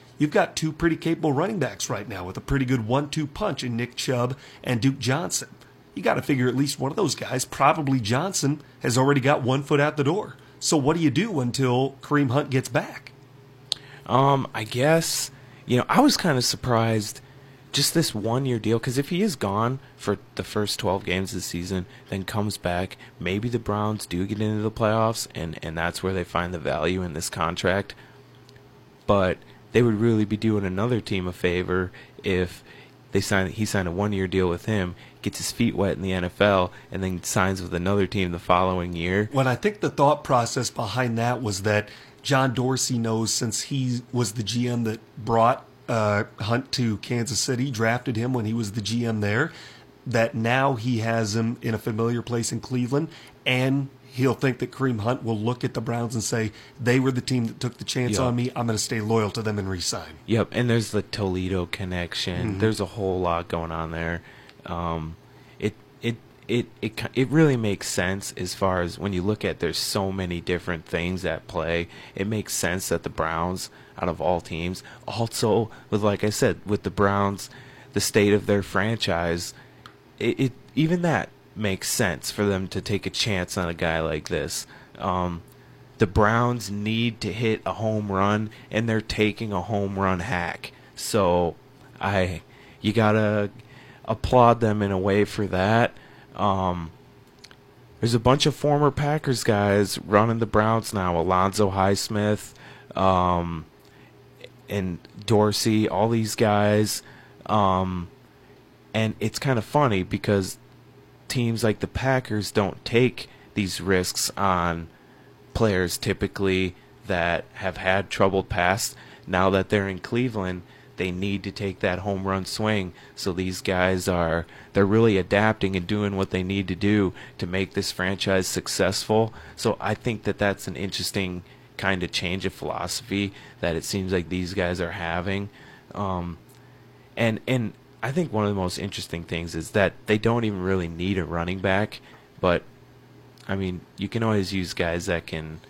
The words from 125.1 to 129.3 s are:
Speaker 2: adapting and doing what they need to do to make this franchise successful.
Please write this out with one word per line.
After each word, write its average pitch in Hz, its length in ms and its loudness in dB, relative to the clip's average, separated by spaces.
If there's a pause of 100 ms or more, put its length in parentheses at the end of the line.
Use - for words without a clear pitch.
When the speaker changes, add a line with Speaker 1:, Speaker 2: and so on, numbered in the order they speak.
Speaker 2:
adapting 101 580 2
and 87 100 -2
doing 104 300 0
what 95 140 -2
they 92 140 -2
need 98 240 -2
to 92 80 -2
do 101 360 4 (260)
to 92 80 -4
make 92 280 -2
this - 180 -2
franchise 95 540 0
successful. 107 880 0 (220)